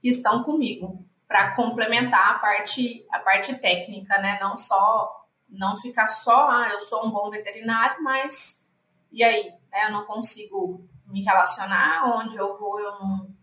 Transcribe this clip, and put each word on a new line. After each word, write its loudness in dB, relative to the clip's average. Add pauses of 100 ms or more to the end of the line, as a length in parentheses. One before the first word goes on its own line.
que -2
estão 2
comigo, -4 (220)
pra 2
complementar 2
a -4
parte, -2
a -4
parte 0
técnica, -2
né, -2
não -4
só, 2 (240)
não -4
ficar -2
só, 4
"Ah, 2
eu -6
sou -4
um -2
bom -4
veterinário, -2
mas 0 (400)
e 0
aí?", 2 (200)
né, -2
eu -4
não -6
consigo -4 (180)
me -8
relacionar, 2
onde -8
eu -4
vou -6
eu -6
não -6